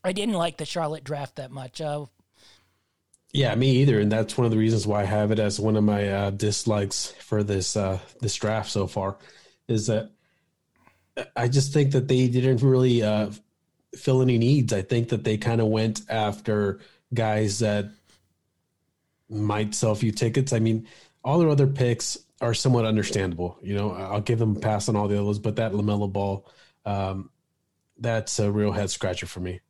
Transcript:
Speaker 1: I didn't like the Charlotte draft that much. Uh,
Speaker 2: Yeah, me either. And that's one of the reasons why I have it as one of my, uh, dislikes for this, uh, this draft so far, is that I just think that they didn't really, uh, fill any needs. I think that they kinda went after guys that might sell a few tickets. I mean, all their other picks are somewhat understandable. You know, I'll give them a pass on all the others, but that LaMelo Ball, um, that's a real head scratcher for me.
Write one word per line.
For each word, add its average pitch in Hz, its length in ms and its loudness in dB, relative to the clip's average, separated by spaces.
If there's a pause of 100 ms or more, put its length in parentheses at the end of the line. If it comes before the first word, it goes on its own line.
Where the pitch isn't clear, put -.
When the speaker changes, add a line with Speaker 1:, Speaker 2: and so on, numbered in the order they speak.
Speaker 1:
I 190 100 -2
didn't 208 200 -2
like 170 240 -2
the 151 80 -8
Charlotte 151 380 -4
draft 143 320 -8
that 131 160 -12
much. 131 280 -14
Uh, 147 280 -6 (1200)
Speaker 2:
Yeah, 123 240 0
me 127 220 4
either. 131 220 4
And 104 120 2
that's 110 260 -2
one 123 80 2
of 113 60 2
the 110 60 2
reasons 110 280 2
why 104 160 0
I 98 40 0
have 104 260 0
it 110 80 0
as 104 180 0
one 107 200 0
of 104 80 4
my, 104 240 2
uh, 101 220 0
dislikes 104 880 -2
for 104 240 -2
this, 98 340 -2
uh, 95 220 0 (200)
this 110 160 -4
draft 110 360 -2
so 98 160 0
far, 98 320 -6 (500)
is 110 180 0
that 110 220 -2 (1300)
I 120 140 0
just 135 240 2
think 139 180 4
that 139 160 0
they 127 220 4
didn't 123 340 2
really, 127 400 4
uh, 107 280 0 (640)
fill 131 260 2
any 127 160 4
needs. 117 360 4
I 98 80 0
think 117 280 0
that 104 140 -2
they 107 140 0
kinda 117 280 0
went 110 440 0
after 104 680 -2 (340)
guys 107 460 0
that 104 320 0 (1400)
might 107 460 -2
sell 110 160 0
a 104 40 0
few 110 160 0
tickets. 120 400 0
I 117 80 2
mean, 110 280 0 (360)
all 147 160 2
their 165 100 4
other 139 180 6
picks 131 500 0 (240)
are 117 120 0
somewhat 120 320 2
understandable. 95 760 -2
You 101 140 -4
know, 101 160 -2
I'll 92 300 -4
give 113 180 0
them 107 180 2
a - 20 -8
pass 107 300 0
on 110 60 2
all 101 120 2
the 101 140 0
others, 104 180 0
but 107 180 -4
that 110 160 -2
LaMelo 104 380 0
Ball, 98 380 -4 (360)
um, 98 440 -4 (680)
that's 113 420 -4
a 104 120 2
real 104 200 0
head 95 180 -2
scratcher 90 380 -6
for 90 140 -12
me. 90 180 -8 (100)